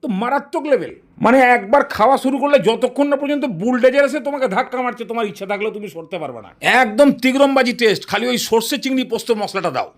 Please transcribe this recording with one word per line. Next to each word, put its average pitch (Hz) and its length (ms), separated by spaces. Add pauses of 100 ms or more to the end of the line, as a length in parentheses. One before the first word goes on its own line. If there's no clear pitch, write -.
তো - 60 (140)
মারাত্মক 277 500
লেভেল। 180 220 (320)
মানে, 233 120 (180)
একবার 226 260 (140)
খাওয়া 269 280
শুরু 269 180
করলে 285 160 (120)
যতক্ষণ 247 420
না 277 100
পর্যন্ত 285 220 (180)
বুলডোজার 254 480
এসে 285 180
তোমাকে 277 180 (100)
ধাক্কা 254 300
মারছে, 240 260
তোমার 226 200
ইচ্ছা 196 200
থাকলেও 202 260
তুমি 208 180
সরতে 160 280
পারবে 123 220
না। 87 40 (320)
একদম 240 260 (160)
তিগ্রমবাজি 262 580
টেস্ট, 220 200 (100)
খালি 208 200
ওই 240 60 (120)
সর্ষে 226 340
চিংড়ি 262 280
পোস্ত 220 160 (140)
মশলাটা 180 360
দাও। 104 200